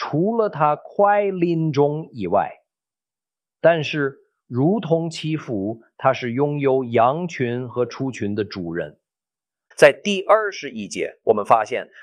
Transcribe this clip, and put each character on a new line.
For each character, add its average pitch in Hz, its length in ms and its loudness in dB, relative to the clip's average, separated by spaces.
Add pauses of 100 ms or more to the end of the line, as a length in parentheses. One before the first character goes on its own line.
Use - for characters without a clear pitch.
除 190 320 -2
了 214 140 0
他 151 240 2
快 202 560 2
临 170 400 0
终 147 420 0
以 107 140 -6
外。 87 240 2 (1120)
但 160 240 4
是 139 340 -4 (300)
如 151 320 0
同 165 280 -2
祈 156 280 -6
福， 113 460 -6 (140)
他 135 160 2
是 127 200 -6
拥 147 260 -2
有 135 240 0
羊 123 460 0
群 123 400 -4
和 120 180 -2
畜 135 240 -8
群 104 240 -6
的 104 100 -2
主 87 300 -8
人。 76 240 -8 (800)
在 143 160 8
第 190 300 -4
二 214 280 2
十 143 200 -12
一 104 180 -10
节， - 340 -8
我 113 100 2
们 104 120 0
发 110 200 6
现 101 240 -6 (140)